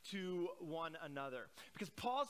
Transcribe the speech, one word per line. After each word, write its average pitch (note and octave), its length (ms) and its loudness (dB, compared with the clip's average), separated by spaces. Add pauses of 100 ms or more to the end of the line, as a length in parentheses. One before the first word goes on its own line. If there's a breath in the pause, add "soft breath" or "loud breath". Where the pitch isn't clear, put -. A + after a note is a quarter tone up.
(100)
to F3+ 380 2 (100)
one D#3+ 460 0
another. C#3 420 -2 (260 loud breath)
Because G3 180 -4
Paul C4 400 4